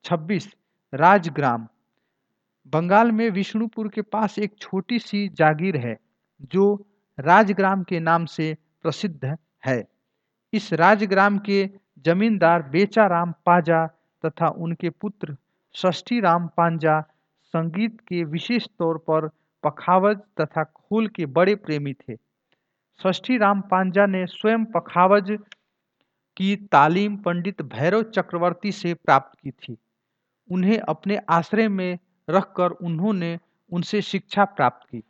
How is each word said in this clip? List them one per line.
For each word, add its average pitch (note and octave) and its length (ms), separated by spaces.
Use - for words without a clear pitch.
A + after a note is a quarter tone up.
छब्बीस, E3+ 520
राजग्राम। C#3+ 720
बंगाल F3+ 460
में A3+ 180
विष्णुपुर G#3+ 580
के G#3 140
पास G#3+ 360
एक G#3 200
छोटी G3 400
सी G3+ 300
जागीर D#3 480
है, A#2+ 220
जो G3+ 440
राजग्राम F#3+ 640
के E3+ 180
नाम E3 240
से D#3 320
प्रसिद्ध D3+ 540
है। B2 220
इस - 200
राजग्राम G3 640
के G3 320
जमींदार E3+ 640
बेचाराम F3 720
पाजा E3 520
तथा D#3+ 220
उनके E3+ 420
पुत्र D#3 460
षष्ठी G#3 440
राम F3 260
पांजा D#3+ 540
संगीत F3 560
के F3 240
विशेष E3+ 420
तौर E3 200
पर D#3 300
पखावज F#3 560
तथा D#3 240
खोल G#3+ 440
के F3+ 180
बड़े F3 280
प्रेमी D3 400
थे। A2+ 220
षष्ठी F#3+ 360
राम G3+ 220
पांजा F#3+ 460
ने F#3 200
स्वयं A3 380
पखावज F#3+ 720
की G3 200
तालीम G3 600
पंडित F3 460
भैरव D#3 400
चक्रवर्ती F3+ 680
से E3+ 220
प्राप्त - 460
की C#3 100
थी। - 280
उन्हें F#3 280
अपने G3 380
आश्रय E3+ 520
में F#3 300
रखकर F3+ 400
उन्होंने F3 680
उनसे F3 300
शिक्षा - 420
प्राप्त - 460
की। A#2 200